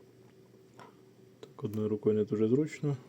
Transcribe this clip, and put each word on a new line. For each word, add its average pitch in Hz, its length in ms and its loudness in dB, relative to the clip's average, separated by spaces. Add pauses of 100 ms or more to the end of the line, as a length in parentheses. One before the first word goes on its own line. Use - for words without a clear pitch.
(1400)
Так, - 240 -12
одною 107 240 -4
рукою 107 280 2
не 107 80 2
дуже 110 240 2
зручно. 143 480 0 (120)